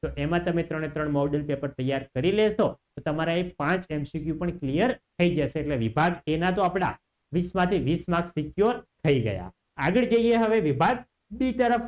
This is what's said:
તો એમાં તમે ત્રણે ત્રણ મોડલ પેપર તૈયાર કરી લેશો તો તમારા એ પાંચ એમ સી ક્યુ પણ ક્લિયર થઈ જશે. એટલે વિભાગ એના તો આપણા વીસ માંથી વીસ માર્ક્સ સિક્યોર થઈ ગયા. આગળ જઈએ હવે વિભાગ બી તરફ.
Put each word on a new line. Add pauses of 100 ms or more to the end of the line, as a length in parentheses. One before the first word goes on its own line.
તો
એમાં
તમે
ત્રણે
ત્રણ
મોડલ
પેપર
તૈયાર
કરી
લેશો
તો
તમારા
એ
પાંચ
એમ
સી
ક્યુ
પણ
ક્લિયર (200)
થઈ
જશે.
એટલે
વિભાગ (140)
એના
તો
આપણા (340)
વીસ
માંથી
વીસ
માર્ક્સ
સિક્યોર (180)
થઈ
ગયા. (240)
આગળ
જઈએ
હવે
વિભાગ (340)
બી
તરફ.